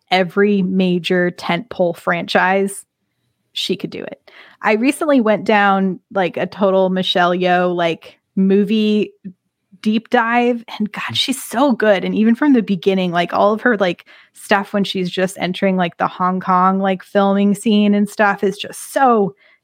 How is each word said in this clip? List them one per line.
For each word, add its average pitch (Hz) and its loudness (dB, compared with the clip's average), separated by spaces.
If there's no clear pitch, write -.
every 196 2
major 180 0
tentpole 175 -4
franchise, 190 -2
she - -6
could - -8
do - -14
it. - -16
I 220 2
recently 277 0
went 208 0
down, 196 2
like, 180 -2
a 185 -2
total 190 2
Michelle 180 0
Yeoh, 180 0
like, 170 -4
movie 208 2
deep 220 -2
dive, 240 0
and 208 -2
God, - -8
she's - -6
so 254 0
good. 196 2
And 185 -4
even 220 4
from 294 2
the 226 4
beginning, 185 0
like, 170 -2
all 202 2
of 208 -4
her, 247 2
like, 185 -2
stuff - -2
when 202 0
she's 185 -4
just 185 -4
entering, 185 -2
like, 175 -2
the 185 0
Hong 185 -2
Kong, 185 2
like, 190 -2
filming 202 2
scene 208 2
and 208 0
stuff 202 0
is 202 -2
just - -14
so 240 2